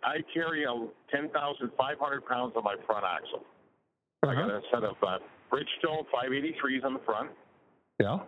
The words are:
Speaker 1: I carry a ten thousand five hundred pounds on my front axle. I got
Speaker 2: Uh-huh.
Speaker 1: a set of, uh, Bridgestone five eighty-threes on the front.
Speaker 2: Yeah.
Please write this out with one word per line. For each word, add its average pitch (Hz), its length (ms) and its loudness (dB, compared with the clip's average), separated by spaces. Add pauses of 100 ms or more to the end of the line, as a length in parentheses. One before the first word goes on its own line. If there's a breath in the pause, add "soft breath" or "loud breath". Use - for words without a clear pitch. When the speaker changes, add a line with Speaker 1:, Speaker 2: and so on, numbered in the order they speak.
Speaker 1:
I 143 160 2 (160)
carry 165 300 2
a 123 100 0 (360)
ten 147 200 0
thousand 143 480 0
five 139 200 2
hundred 139 280 -2
pounds 123 280 0
on 113 100 2
my 101 200 2
front 104 180 2
axle. 87 420 -2 (760)
I 139 120 4
got 123 100 2
Speaker 2:
Uh-huh. 104 160 0
Speaker 1:
a - 100 -10
set 120 140 4
of, 98 180 -2
uh, 95 160 2 (320)
Bridgestone 156 640 0
five 131 220 0
eighty-threes 139 500 0
on 135 80 0
the 131 80 -4
front. 117 300 -2 (680)
Speaker 2:
Yeah. 98 300 4